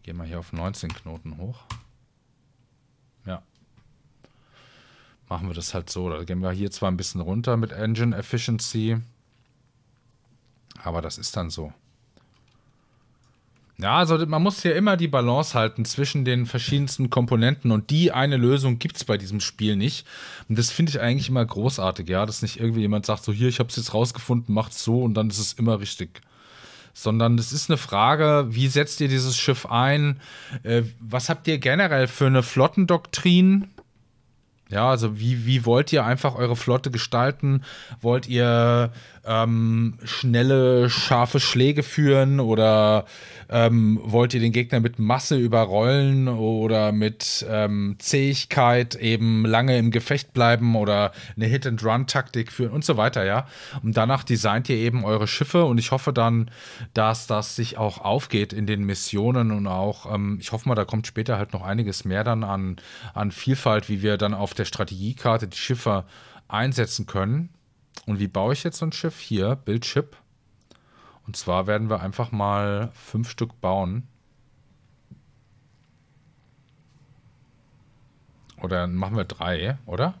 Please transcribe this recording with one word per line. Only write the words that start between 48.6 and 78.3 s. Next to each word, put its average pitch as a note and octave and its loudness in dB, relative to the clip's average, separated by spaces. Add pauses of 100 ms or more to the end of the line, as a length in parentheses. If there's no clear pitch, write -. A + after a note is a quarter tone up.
eben A2+ 2
lange A#2+ 4
im A#2 2
Gefecht A#2 -2
bleiben A#2 4
oder G#2 2 (220)
eine A2+ -2
Hit-and-Run-Taktik A#2+ -2
führen A#2+ -4
und C#3+ -4
so C#3+ 2
weiter, G#2+ 2
ja? A#2 0 (360)
Und A2 0
danach B2 2
designt A2 0
ihr B2 2
eben A#2 0
eure G#2+ 2
Schiffe - 2
und A#2+ 2
ich A2+ 0
hoffe C3 0
dann, A#2 2 (420)
dass A2+ 0
das G#2+ -2
sich A2+ -6
auch G#2+ -2
aufgeht G#2 0
in G#2 -4
den G#2 -2
Missionen A2 0
und G2+ -2
auch, F#2+ -4
ähm, G2+ -2
ich - -10
hoffe A2+ -4
mal, B2+ 0
da G#2 0
kommt A2 -4
später A2 -4
halt G2+ -6
noch F#2 -6
einiges G2+ -4
mehr G2 -2
dann A2+ -2
an, F#2+ -4 (360)
an G2+ -4
Vielfalt, B2 0
wie G2+ -4
wir G#2 0
dann G#2 -2
auf G2 -6
der - -4
Strategiekarte A2 -4
die - -14
Schiffe A2 -2 (420)
einsetzen A2+ -2
können. A#2 -2 (560)
Und G#2 -2
wie G2+ 0
baue G2+ 0
ich C3+ -6
jetzt E3+ -6
so E3 -4
ein D#3+ -4
Schiff? - -6
Hier, G#2+ -2
Build A#2 -4
Ship. - -4 (1120)
Und - -12
zwar F#2 -2
werden G#2+ -2
wir G#2+ -2
einfach G2+ -6
mal G2+ -2
fünf - -6
Stück - -8
bauen. F#2+ -4 (4000)